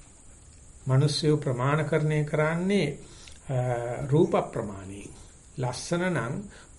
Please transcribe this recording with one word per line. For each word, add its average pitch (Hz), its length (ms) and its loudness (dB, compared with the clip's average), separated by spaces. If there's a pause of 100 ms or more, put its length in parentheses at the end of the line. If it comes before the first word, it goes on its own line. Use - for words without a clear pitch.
(840)
මිනිස්සු 147 540 4
ප්‍රමාණකරණය 151 840 2
කරන්නේ, 165 680 2 (580)
අ, 135 100 -2 (480)
රූප 160 300 4 (120)
ප්‍රමාණේ. 98 600 -8 (460)
ලස්සන 151 520 -4
නම් 139 280 -2 (440)